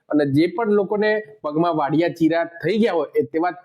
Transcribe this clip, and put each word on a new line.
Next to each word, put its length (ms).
અને 140
જે 100
પણ 220
લોકોને 320
પગમાં 360
વાઢિયા 380
ચીરા 260
થઈ 160
ગયા 200
હોય 180
એ 60
તેવા 200